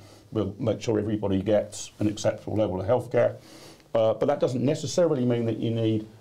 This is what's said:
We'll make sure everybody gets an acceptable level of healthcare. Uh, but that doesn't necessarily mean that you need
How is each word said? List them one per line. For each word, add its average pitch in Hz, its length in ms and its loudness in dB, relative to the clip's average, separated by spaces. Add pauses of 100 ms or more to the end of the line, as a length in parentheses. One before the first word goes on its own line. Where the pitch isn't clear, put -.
(320)
We'll 98 280 -2
make 113 200 -2
sure 110 180 0
everybody 101 440 0
gets 104 580 0
an 107 80 0
acceptable - 480 -2
level 95 240 0
of 98 80 -4
healthcare. 120 480 2 (580)
Uh, 110 200 4
but 131 140 0
that 143 120 0
doesn't 123 240 0
necessarily 147 640 0
mean 120 220 2
that 113 100 -2
you 113 140 -2
need 110 360 0 (140)